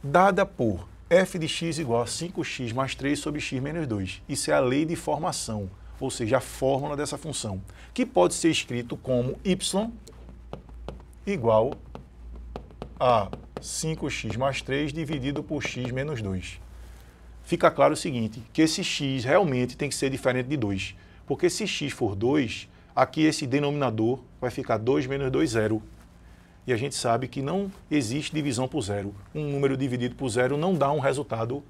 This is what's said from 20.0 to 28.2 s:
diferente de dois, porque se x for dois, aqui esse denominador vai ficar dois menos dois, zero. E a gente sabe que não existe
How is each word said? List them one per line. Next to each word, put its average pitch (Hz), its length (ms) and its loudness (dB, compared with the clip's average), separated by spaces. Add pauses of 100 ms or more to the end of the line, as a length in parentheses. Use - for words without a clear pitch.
diferente 127 360 0
de 147 100 -2
dois, 101 380 -2 (320)
porque 156 240 2
se 208 160 -4
x 147 260 -4
for 104 220 -2
dois, 120 540 0 (260)
aqui 131 280 4
esse 151 240 2
denominador 131 720 0 (200)
vai 127 100 -2
ficar 120 260 -2
dois 127 300 2
menos 135 240 -2
dois, 135 200 2
zero. 110 320 2 (840)
E 127 60 0
a 120 40 2
gente 135 180 -4
sabe 120 320 0
que - 140 -6
não 190 320 -2 (180)
existe 143 440 0